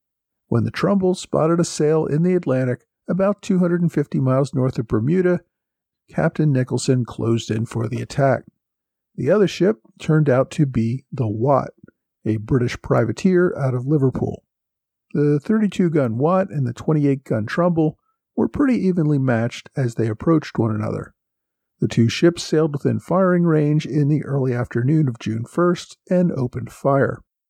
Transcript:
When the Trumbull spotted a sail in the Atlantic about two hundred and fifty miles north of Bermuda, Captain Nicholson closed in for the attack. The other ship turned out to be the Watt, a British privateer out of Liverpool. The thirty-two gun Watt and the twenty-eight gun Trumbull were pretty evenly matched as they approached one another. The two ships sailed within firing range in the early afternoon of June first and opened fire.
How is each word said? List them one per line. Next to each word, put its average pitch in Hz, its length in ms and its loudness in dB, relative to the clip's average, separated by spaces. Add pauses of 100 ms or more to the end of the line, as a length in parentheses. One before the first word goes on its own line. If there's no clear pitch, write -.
(480)
When 117 160 2
the 107 80 -2
Trumbull 185 440 0
spotted 160 440 0
a 165 60 2
sail 156 400 0
in 151 180 -2
the 185 120 2
Atlantic 131 500 -2 (240)
about 190 320 -2
two 185 180 0
hundred 175 220 0
and 165 100 2
fifty 147 280 -2
miles 131 340 0
north 127 240 0
of 117 100 -6
Bermuda, 175 540 0 (680)
Captain 156 420 0
Nicholson 127 540 0
closed 117 440 -2
in 113 160 -2
for 113 220 -6
the 117 140 -6
attack. 131 420 0 (720)
The 139 160 -2
other 196 160 4
ship 190 300 0 (220)
turned 151 300 2
out 127 220 2
to 160 140 2
be 127 460 -2
the 127 160 -4
Watt, 117 440 0 (540)
a 110 120 0
British 117 440 -2
privateer 160 760 0
out 131 160 -2
of 123 120 -6
Liverpool. 135 580 0 (680)
The 147 260 2
thirty-two 208 520 0
gun 127 260 0
Watt 185 320 0
and 139 160 -2
the 120 80 -4
twenty-eight 143 500 0
gun 110 220 -4
Trumbull 165 540 0 (360)
were 226 120 0
pretty 262 300 0
evenly 175 420 2
matched 120 560 -2
as 127 200 -2
they 113 120 -2
approached 156 500 -2
one 113 160 0
another. 107 400 -6 (720)
The 113 60 0
two 113 180 2
ships 170 340 0
sailed 156 300 0
within 123 300 -2
firing 180 420 2
range 151 420 2
in 143 220 0
the 151 160 0
early 131 300 -2
afternoon 127 560 0
of 113 100 -8
June 113 240 -4
first 175 540 -2 (120)
and 180 220 2
opened 123 400 -6
fire. 139 500 0 (280)